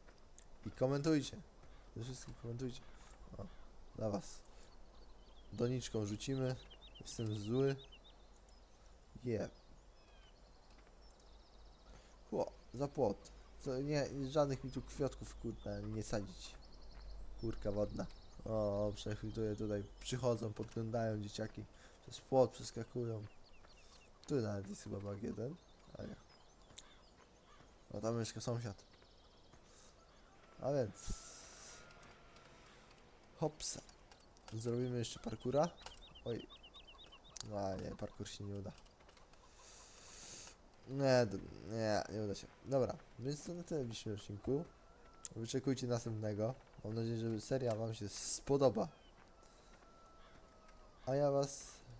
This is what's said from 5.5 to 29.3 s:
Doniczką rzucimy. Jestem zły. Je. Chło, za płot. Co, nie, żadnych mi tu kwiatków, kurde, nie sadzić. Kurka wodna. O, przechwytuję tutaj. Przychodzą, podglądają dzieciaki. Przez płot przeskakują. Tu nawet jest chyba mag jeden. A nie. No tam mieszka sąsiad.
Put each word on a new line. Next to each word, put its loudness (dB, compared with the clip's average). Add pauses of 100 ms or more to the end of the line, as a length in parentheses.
Doniczką 2
rzucimy. 0 (460)
Jestem -2
zły. 4 (1500)
Je. 2 (2750)
Chło, 0 (220)
za 0
płot. 4 (280)
Co, 0
nie, 4 (220)
żadnych 6
mi -2
tu 0
kwiatków, -2
kurde, -2
nie 0
sadzić. -2 (800)
Kurka 2
wodna. 2 (400)
O, 4
przechwytuję 0
tutaj. 2 (160)
Przychodzą, 2
podglądają 2
dzieciaki. -4 (380)
Przez -10
płot 8
przeskakują. -4 (1040)
Tu 4
nawet 2
jest -8
chyba -4
mag -4
jeden. 0 (420)
A -6
nie. -8 (1800)
No -2
tam 4
mieszka -2
sąsiad. 0 (1900)